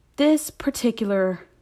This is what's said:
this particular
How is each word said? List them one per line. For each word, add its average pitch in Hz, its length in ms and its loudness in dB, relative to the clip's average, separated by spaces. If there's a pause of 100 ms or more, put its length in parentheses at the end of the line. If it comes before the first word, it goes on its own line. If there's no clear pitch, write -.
(180)
this 302 320 2
particular 202 960 -2 (160)